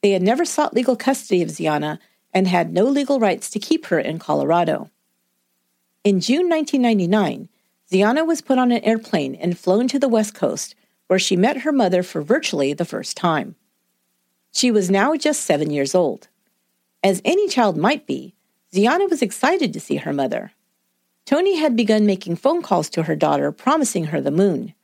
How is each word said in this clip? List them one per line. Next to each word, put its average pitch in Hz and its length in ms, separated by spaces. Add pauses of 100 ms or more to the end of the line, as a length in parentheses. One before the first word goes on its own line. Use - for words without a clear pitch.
They 202 120
had 185 100
never 247 220
sought - 300
legal 254 200
custody 240 480
of 165 60
Ziana 151 500 (340)
and 190 140
had 175 260
no 180 120
legal 277 340
rights 208 320
to - 80
keep - 280
her 170 120
in 160 220
Colorado. 156 720 (1120)
In 196 160
June 311 280
nineteen 302 340
ninety-nine, 202 680 (420)
Ziana 220 340
was 330 180
put 254 160
on 247 120
an 240 140
airplane 185 500
and 175 240
flown 220 300
to 277 100
the 269 100
West 220 260
Coast, - 420 (320)
where 185 100
she 185 180
met 247 260
her 302 100
mother 185 320
for 160 180
virtually 147 520
the 170 100
first - 320
time. 160 400 (960)
She - 180
was 202 180
now 208 280
just 294 260
seven 151 300
years 139 240
old. 165 320 (720)
As 190 220
any 359 240
child 208 280
might 226 300
be, 135 300 (360)
Ziana 262 380
was 311 100
excited 269 520
to 160 80
see - 160
her 147 160
mother. 131 400 (720)
Toni 359 320
had 302 180
begun 214 320
making 190 300
phone 330 260
calls 160 280
to 165 120
her 160 140
daughter, 147 340
promising 254 540
her 156 160
the 139 100
moon. 160 540